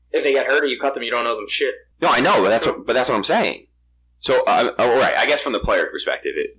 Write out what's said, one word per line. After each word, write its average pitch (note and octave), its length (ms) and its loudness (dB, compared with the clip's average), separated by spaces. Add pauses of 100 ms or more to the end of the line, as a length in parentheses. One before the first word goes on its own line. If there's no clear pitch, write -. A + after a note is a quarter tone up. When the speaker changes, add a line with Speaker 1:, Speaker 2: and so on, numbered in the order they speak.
(120)
Speaker 1:
If D3 120 -2
they C#3 80 0
get C3+ 140 0
hurt C#3+ 180 0
or C#3+ 40 0
you B2+ 120 -6
cut C3+ 140 -2
them, C3+ 80 -8
you A#2 80 -8
don't A#2+ 160 -2
owe A#2 100 -2
them G#2 140 -10
shit. C3 240 -2 (280)
Speaker 2:
No, E3 80 2
I A#2+ 100 2
know, D#3 240 4
but F#2+ 60 2
that's A2+ 180 2
what, - 180 -4
but A#2 80 0
that's B2+ 160 0
what B2 60 0
I'm G2+ 80 -2
saying. E3+ 420 -2 (540)
So, B2+ 240 2
uh, A#2+ 340 2
all A#2+ 180 2
right, B2+ 220 2
I A2 80 2
guess C#3+ 160 0
from C3 120 -4
the G2+ 60 -2
player F2+ 280 0
perspective, C#2+ 480 -4
it, D2 240 -4